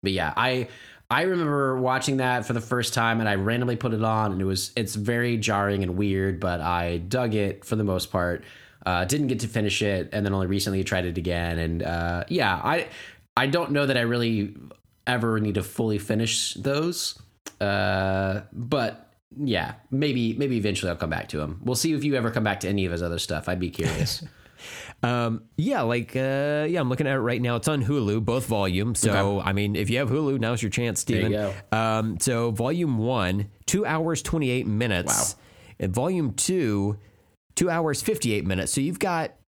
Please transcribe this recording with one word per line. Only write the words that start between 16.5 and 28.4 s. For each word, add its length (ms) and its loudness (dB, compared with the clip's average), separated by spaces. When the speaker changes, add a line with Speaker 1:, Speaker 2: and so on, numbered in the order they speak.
Speaker 1:
those. 640 -2
Uh, 800 0
but 540 -4
yeah, 360 -2
maybe, 420 0
maybe 240 0
eventually 340 0
I'll 60 -4
come 120 -2
back 200 -4
to 120 -4
him. 220 -6
We'll 120 0
see 180 0
if 100 -2
you 120 2
ever 160 2
come 120 0
back 180 2
to 80 -2
any 160 2
of 60 0
his 120 -2
other 160 -2
stuff. 280 -4
I'd 120 -2
be 100 -2
curious. 600 -2
Speaker 2:
<laughs> 40 -20
Um, 400 0
yeah, 240 0
like, 340 0
uh, 520 0
yeah, 120 2
I'm 100 2
looking 160 0
at 100 2
it 40 2
right 200 0
now. 180 2
It's 100 0
on 160 2
Hulu, 420 2
both 220 0